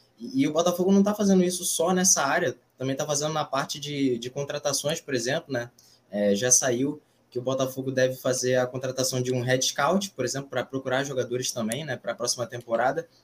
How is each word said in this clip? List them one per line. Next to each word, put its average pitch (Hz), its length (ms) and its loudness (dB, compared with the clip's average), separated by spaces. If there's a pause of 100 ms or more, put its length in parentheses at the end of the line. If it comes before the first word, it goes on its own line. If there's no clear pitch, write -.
(180)
E, 123 240 -2
e 143 40 4
o 156 60 -2
Botafogo 175 400 2
não 196 100 8
tá 202 120 2
fazendo 190 280 4
isso 180 220 0
só 170 280 0
nessa 185 320 4
área, 147 320 0 (220)
também 131 160 -2
tá 147 100 -4
fazendo 147 280 -2
na 151 120 -2
parte 143 360 -4
de, 139 380 0
de 123 120 -8
contratações, 143 680 -4
por 135 140 -8
exemplo, 131 380 -2
né? 120 180 -4 (400)
É, 101 240 2
já 123 160 0
saiu 135 500 2 (300)
que - 80 -6
o 120 40 -6
Botafogo 131 480 -4
deve 131 260 2
fazer 127 400 0
a 127 100 2
contratação 127 560 -4
de 127 100 -2
um 123 80 0
head 127 240 2
scout, 175 460 0
por 131 140 -6
exemplo, 135 260 -6
pra 123 120 -4
procurar 135 400 -2
jogadores 127 480 2
também, 120 340 -4
né, 131 120 -4
pra 117 180 -6
próxima 120 320 -2
temporada. 120 640 -2 (160)